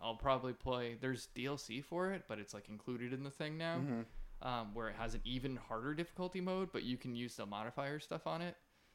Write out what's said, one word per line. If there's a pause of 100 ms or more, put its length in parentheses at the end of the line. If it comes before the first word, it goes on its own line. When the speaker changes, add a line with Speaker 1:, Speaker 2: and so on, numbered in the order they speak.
Speaker 1:
I'll
probably
play,
there's
D
L
C
for
it,
but
it's,
like,
included
in
the
thing
now,
Speaker 2:
Mm-hmm.
Speaker 1:
um,
where
it
has
an
even
harder
difficulty
mode,
but
you
can
use
the
modifier
stuff
on
it. (380)